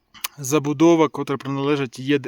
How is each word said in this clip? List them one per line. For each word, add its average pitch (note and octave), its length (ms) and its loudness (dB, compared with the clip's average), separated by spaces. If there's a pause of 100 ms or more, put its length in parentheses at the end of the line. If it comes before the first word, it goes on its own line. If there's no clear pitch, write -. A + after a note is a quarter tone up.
(380)
забудова, D3 720 2
котра C#3 280 -6
приналежить C#3 640 -4 (280)